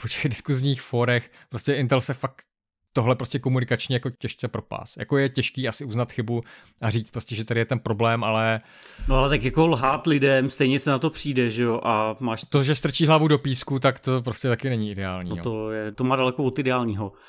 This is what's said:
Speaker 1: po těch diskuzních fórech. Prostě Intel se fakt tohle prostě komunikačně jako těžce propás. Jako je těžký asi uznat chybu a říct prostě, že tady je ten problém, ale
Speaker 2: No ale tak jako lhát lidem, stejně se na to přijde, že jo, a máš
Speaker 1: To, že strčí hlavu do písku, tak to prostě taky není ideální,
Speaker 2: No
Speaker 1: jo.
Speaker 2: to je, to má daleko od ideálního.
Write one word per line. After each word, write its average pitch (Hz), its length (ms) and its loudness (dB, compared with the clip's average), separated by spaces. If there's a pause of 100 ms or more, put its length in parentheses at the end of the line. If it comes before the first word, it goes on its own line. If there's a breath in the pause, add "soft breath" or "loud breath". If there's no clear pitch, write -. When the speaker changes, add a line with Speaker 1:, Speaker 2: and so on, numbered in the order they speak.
Speaker 1:
po 113 60 -6
těch - 200 -2
diskuzních 131 540 -2
fórech. 120 480 0 (180 loud breath)
Prostě 123 260 -2
Intel 131 260 2
se 127 140 -4
fakt - 280 -10 (500)
tohle 123 240 2
prostě 127 220 -6
komunikačně 127 580 0
jako 123 140 -4
těžce - 380 -8
propás. - 480 -10
Jako - 220 0
je 139 100 2
těžký 131 400 -4
asi 113 160 -6
uznat 117 280 -4
chybu 117 300 -4 (380 loud breath)
a 113 100 0
říct 110 200 -2
prostě, - 240 -10
že 110 100 -6
tady 113 160 -2
je 113 40 0
ten 123 140 -2
problém, 113 460 0
ale 110 360 0 (480 loud breath)
Speaker 2:
No 131 80 4
ale 135 120 4
tak 139 160 0
jako 160 220 4
lhát 139 400 2
lidem, 135 440 4
stejně 139 280 2
se 147 120 0
na 135 80 2
to 156 120 0
přijde, 127 400 0
že 110 120 0
jo, 117 220 2
a 110 360 2
máš 117 240 -4
Speaker 1:
To, 143 180 2
že 139 120 2
strčí 147 320 0
hlavu 156 220 6
do 147 100 6
písku, 135 400 -2
tak 127 220 2
to 127 220 0
prostě 120 260 -4
taky 123 200 0
není 110 220 -2
ideální, 92 400 -6
Speaker 2:
No 85 60 -4
Speaker 1:
jo. 85 60 -10
Speaker 2:
to 110 280 -4
je, 107 220 -6
to 127 120 -4
má 131 120 2
daleko 127 280 0
od 127 140 -2
ideálního. 117 540 -2 (160 loud breath)